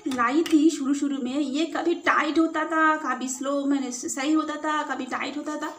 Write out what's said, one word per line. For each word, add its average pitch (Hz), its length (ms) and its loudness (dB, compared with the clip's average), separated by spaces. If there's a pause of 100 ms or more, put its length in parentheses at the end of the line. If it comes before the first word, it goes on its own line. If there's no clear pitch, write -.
लाई 254 340 2
थी 320 280 6
शुरू 277 240 0
शुरू 277 240 0
में, 254 200 -2
ये 294 280 0
कभी 320 280 0
tight 302 440 2
होता 320 260 0
था, 320 320 2
कभी 254 320 -4
स्लो, 277 360 -2
मैंने 262 280 0
स-, - 220 -6
सही 277 180 0
होता 302 240 0
था, 302 260 -2
कभी 269 220 -4
tight 269 320 -6
होता 294 200 -6
था। 302 220 -8